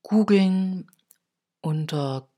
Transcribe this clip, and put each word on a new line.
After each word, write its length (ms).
googeln 880
unter 640